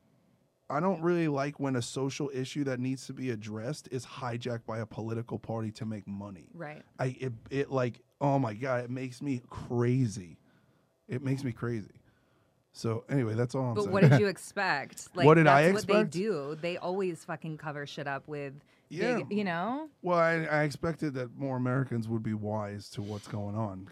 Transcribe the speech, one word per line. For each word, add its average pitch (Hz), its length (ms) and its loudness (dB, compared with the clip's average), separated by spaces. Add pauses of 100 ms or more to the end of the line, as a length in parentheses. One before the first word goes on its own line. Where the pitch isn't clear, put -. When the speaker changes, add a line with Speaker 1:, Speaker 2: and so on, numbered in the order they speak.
(680)
Speaker 1:
I 143 100 0
don't 175 220 2
really 170 260 4
like 143 320 0
when 135 160 0
a 120 60 2
social 139 520 -2
issue 131 320 -2
that 127 140 -2
needs 131 280 -2
to 135 60 -8
be 127 160 -4
addressed 110 640 -6
is 127 140 -4
hijacked 120 600 -6
by 113 140 -4
a 110 60 -4
political 113 540 -6
party 113 340 -4
to - 120 -8
make 107 220 -6
money. 98 460 -10
Speaker 2:
Right. 151 300 -14 (160)
Speaker 1:
I, 131 200 -2
it, 127 140 -4 (160)
it, 135 220 -2
like, 127 300 0 (200)
oh 139 180 4
my 113 140 0
God, 123 320 -2
it 120 40 -8
makes 127 320 -8
me 135 280 -2
crazy. 120 880 2 (720)
It 131 160 -6
makes 135 200 -2
me 123 80 -2
crazy. 117 480 -6 (760)
So 113 320 -2
anyway, 120 280 0
that's 123 180 0
all 135 120 0
I'm 123 100 0
Speaker 2:
But 415 80 0
Speaker 1:
saying. 185 100 -2
Speaker 2:
what 190 160 8
did 185 100 10
you 208 80 4
expect? 175 800 -4
Speaker 1:
<laughs> - 40 -20
What 127 120 4
Speaker 2:
Like, 156 100 12
Speaker 1:
did 160 120 8
I 139 160 10
Speaker 2:
that's 185 100 6
what 208 100 -2
Speaker 1:
expect? 196 300 4
Speaker 2:
they 170 60 -2
do. 156 400 -2
They 170 180 -4
always 180 460 -4
fucking 156 340 -6
cover 143 280 -8
shit 143 220 -8
up 139 200 -6
with 143 260 -6 (360)
Speaker 1:
Yeah. 220 280 0
Speaker 2:
big, 175 100 -4 (100)
you 208 60 0
know? 214 460 -2 (120)
Speaker 1:
Well, 175 160 4
I, 165 280 4
I 151 180 4
expected 151 500 -2
that 123 240 -4
more 135 180 -2
Americans 123 520 0
would 113 160 0
be 110 100 0
wise 104 580 -4
to 101 120 -6
what's 104 240 -6
going 104 280 -4
on 101 360 -4